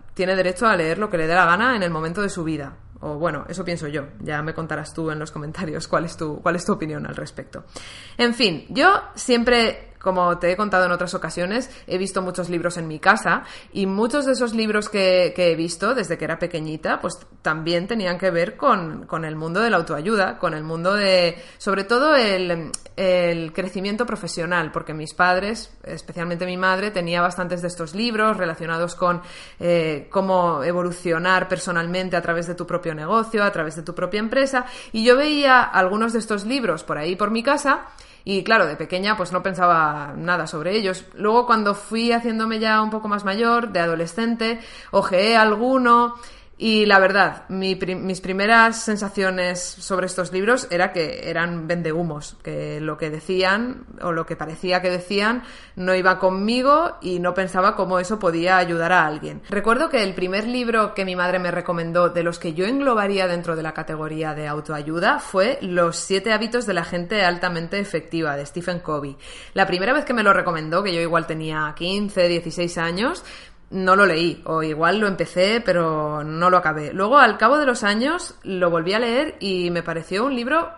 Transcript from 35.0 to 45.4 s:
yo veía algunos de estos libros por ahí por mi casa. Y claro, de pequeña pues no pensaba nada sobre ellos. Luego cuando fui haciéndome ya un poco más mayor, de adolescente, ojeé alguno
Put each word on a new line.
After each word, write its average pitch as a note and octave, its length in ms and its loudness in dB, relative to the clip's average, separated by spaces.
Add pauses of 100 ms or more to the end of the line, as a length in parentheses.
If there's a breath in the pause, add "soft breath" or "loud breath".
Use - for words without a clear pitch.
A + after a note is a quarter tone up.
yo B3 120 8
veía C#4 460 4
algunos G3+ 500 2
de A#3 60 0
estos G#3+ 260 -4
libros A3 400 -2
por D3 140 -4
ahí E3+ 180 -2
por G3+ 140 0
mi A3+ 120 0
casa. C#4+ 440 0 (380 loud breath)
Y G3 200 -2
claro, A3 220 4
de D3+ 100 -4
pequeña F#3 400 -2
pues F3+ 160 -4
no F#3 100 -2
pensaba D#3+ 720 2
nada E3 320 -2
sobre E3+ 300 -4
ellos. F#3+ 380 -2
Luego A3 320 2
cuando G#3+ 280 2
fui A3+ 380 -2
haciéndome A3+ 460 0
ya A3 240 2
un G#3+ 80 -2
poco A3 180 -4
más G#3 160 -2
mayor, A#3 460 2
de F3+ 100 0
adolescente, A3+ 800 -2 (300 loud breath)
ojeé G3 460 4
alguno A#3 800 6 (440 loud breath)